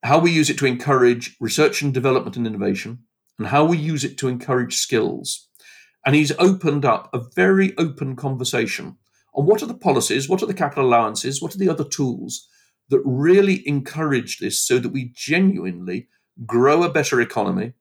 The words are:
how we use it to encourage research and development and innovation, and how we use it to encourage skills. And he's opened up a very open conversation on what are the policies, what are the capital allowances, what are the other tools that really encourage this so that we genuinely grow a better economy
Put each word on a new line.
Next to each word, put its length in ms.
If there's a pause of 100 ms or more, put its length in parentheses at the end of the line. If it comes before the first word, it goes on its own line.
how 160
we 140
use 180
it 80
to 80
encourage 720
research 440
and 100
development 420
and 120
innovation, 520 (380)
and 100
how 160
we 140
use 260
it 140
to 100
encourage 500
skills. 720 (560)
And 120
he's 240
opened 460
up 280
a 60 (160)
very 420
open 380
conversation 840 (380)
on 100
what 160
are 60
the 80
policies, 520
what 140
are 60
the 60
capital 340
allowances, 540
what 120
are 60
the 100
other 140
tools 640 (420)
that 160
really 640
encourage 720
this 200
so 200
that 120
we 220
genuinely 960 (400)
grow 340
a 100
better 300
economy 600